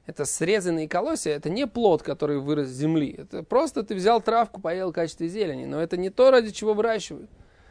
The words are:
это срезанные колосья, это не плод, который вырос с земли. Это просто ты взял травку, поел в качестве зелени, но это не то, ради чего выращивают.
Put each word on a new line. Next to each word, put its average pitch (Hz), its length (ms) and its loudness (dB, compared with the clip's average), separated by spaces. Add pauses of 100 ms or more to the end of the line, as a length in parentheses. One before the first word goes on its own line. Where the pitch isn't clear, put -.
это - 220 -8
срезанные 175 600 0
колосья, 180 440 -2
это 151 160 -4
не 233 180 -2
плод, 208 360 2
который 147 360 -2
вырос 143 300 -2
с 131 40 -10
земли. 147 460 0
Это - 240 -12
просто 262 400 0
ты 208 120 -8
взял 208 260 4
травку, 220 400 0
поел 180 300 -4
в - 40 -4
качестве 165 340 -4
зелени, 170 360 -4
но 139 160 -6
это 170 160 -2
не 185 140 -2
то, 254 200 6
ради 233 200 6
чего 214 240 -2
выращивают. 214 560 -2 (400)